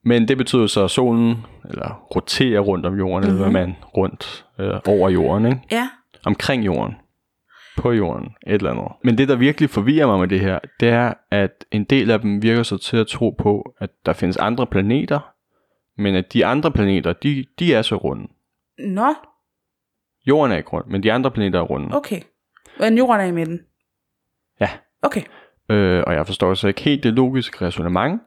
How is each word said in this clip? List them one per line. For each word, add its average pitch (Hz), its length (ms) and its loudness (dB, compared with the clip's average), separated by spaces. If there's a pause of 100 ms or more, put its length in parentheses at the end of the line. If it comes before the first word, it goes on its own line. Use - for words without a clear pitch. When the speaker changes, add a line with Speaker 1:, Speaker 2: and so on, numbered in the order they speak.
Speaker 1:
Men 117 220 4
det 131 100 2
betyder 123 300 2
så, 101 160 2
at 92 80 0
solen, 117 540 2 (240)
eller - 460 -10
roterer 113 440 -2
rundt 98 260 -2
om 95 120 -2
jorden, 92 260 -2
eller 98 140 0
hvad 98 80 0
Speaker 2:
Mhm. 98 80 2
Speaker 1:
man, 90 220 -2 (220)
rundt, - 480 -6 (140)
øh, 98 280 -4
over 98 220 2
jorden, 87 360 2
ikke? 127 160 0 (100)
Speaker 2:
Ja. 240 180 -2 (360)
Speaker 1:
Omkring 110 400 -2
jorden. 67 300 -2 (800)
På 120 140 0
jorden. 95 340 0 (220)
Et 95 60 0
eller 92 180 0
andet. 57 140 -6 (180)
Men 117 140 4
det, 135 120 4
der 139 60 4
virkelig 139 340 2
forvirrer 135 380 2
mig 101 120 4
med 92 80 2
det 95 120 0
her, 95 200 0 (200)
det 117 100 4
er, 117 240 2 (180)
at 98 400 -2
en 104 120 0
del 117 280 2
af 110 80 2
dem 104 220 -2
virker 113 220 2
så 101 140 -4
til - 200 -4
at 110 100 0
tro - 220 -2 (100)
på, 104 400 -2
at 98 100 -8 (160)
der - 80 0
findes 92 240 -2
andre 120 300 -2
planeter, 120 520 0 (840)
men 98 140 0
at 95 180 -2
de 117 120 4
andre 143 260 0
planeter, 98 420 0
de, 139 320 -2 (140)
de 175 140 2
er 110 80 4
så - 140 -2
runde. 67 320 -6 (520)
Speaker 2:
Nå. 208 340 -2 (1120)
Speaker 1:
Jorden 139 240 4
er 92 60 0
ikke 80 120 -8
rund, - 180 -6
men 95 160 -4
de 107 80 4
andre 127 200 0
planeter 98 280 0
er 85 40 0
runde. 73 340 -4
Speaker 2:
Okay. - 240 -6 (580)
Men 226 180 2
jorden 240 240 2
er 190 40 0
i 180 60 -2
midten? 165 280 -4 (1000)
Speaker 1:
Ja. 101 80 0 (320)
Speaker 2:
Okay. 254 200 -2 (480)
Speaker 1:
Øh, 95 380 4
og 85 60 0
jeg 78 120 0
forstår 95 280 0
så 101 140 -2
ikke 98 140 -2
helt 147 220 0
det 113 100 2
logiske 127 520 0
ræsonnement, 90 600 -2